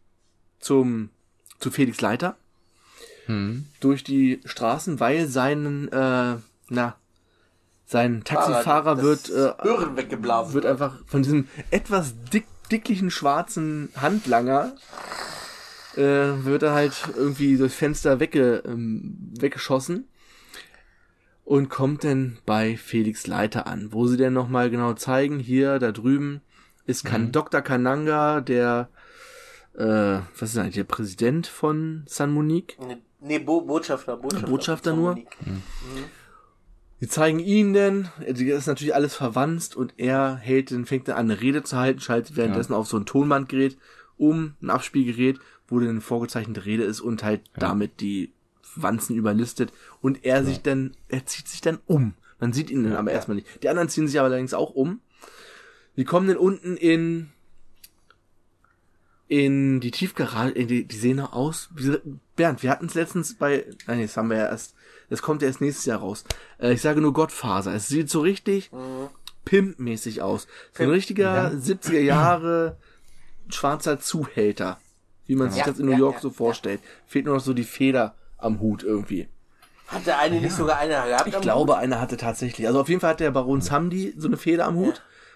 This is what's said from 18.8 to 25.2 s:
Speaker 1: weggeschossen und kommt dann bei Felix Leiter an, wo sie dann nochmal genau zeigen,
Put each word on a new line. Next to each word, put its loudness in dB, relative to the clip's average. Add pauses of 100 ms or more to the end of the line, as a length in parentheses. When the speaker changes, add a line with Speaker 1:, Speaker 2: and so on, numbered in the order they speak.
Speaker 1:
weggeschossen -2 (1400)
und 2
kommt -2
dann 0
bei 0
Felix -2
Leiter -2
an, -8
wo 0
sie 2
dann 2
nochmal 0
genau 0
zeigen, 0